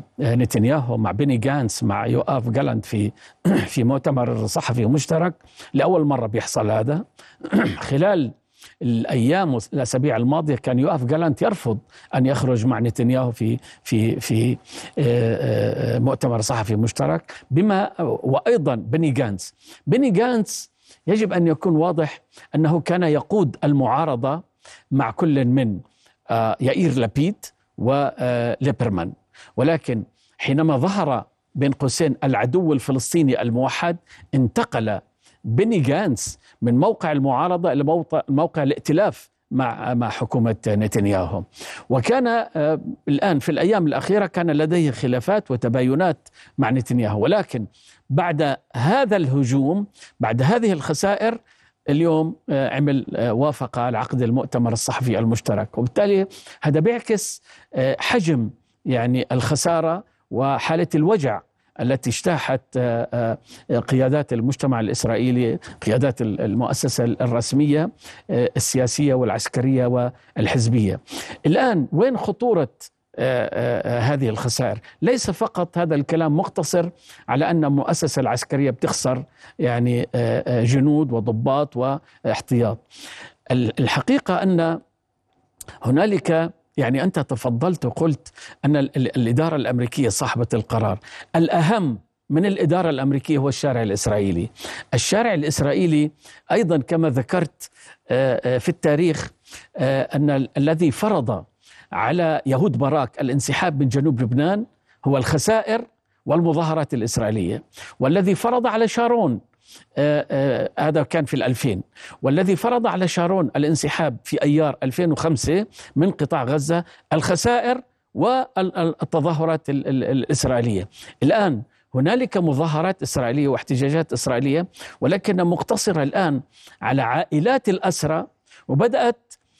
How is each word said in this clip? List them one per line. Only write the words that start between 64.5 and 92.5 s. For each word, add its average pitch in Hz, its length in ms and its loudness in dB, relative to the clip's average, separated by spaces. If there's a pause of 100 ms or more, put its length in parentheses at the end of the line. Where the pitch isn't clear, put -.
الإسرائيلي، 117 800 0 (220)
قيادات 127 400 0
ال-، 107 200 -2
المؤسسة 127 640 -2
الرسمية، 131 840 0 (400)
آه، 123 280 0
السياسية 131 560 0
والعسكرية 127 720 0
والحزبية. 120 1120 0 (460)
الآن 214 460 2
وين 220 260 2
خطورة، 196 520 0 (460)
آه، 123 380 -2
آه، 120 440 -2
آه، - 20 -2
هذه 135 300 0
الخسائر؟ 107 500 -4 (220)
ليس 208 300 0
فقط 180 460 -4
هذا 165 180 0
الكلام 156 420 0
مقتصر 175 520 -2 (380)
على 135 240 0
أن 160 140 2
المؤسسة 143 540 0
العسكرية 131 520 0
بتخسر، 131 520 -2 (360)
يعني، 120 420 0
آه، 117 460 -2
آه، 120 160 0
جنود 139 480 2
وضباط 120 680 -2
واحتياط. 120 1000 -2 (720)
ال-، 127 280 0
الحقيقة 185 640 0
أن 165 360 2 (1040)
هنالك 165 720 2 (240)
يعني 131 260 0
أنت 180 160 0
تفضلت 131 680 -2
وقلت 147 460 -2 (340)
أن 147 100 4
ال-، 139 220 0
ال-، 127 200 0
الإدارة 135 380 2
الأمريكية 123 540 -2
صاحبة 117 440 -2
القرار. 110 460 -2 (360)
الأهم 165 640 2 (300)
من 156 160 2
الإدارة 180 440 0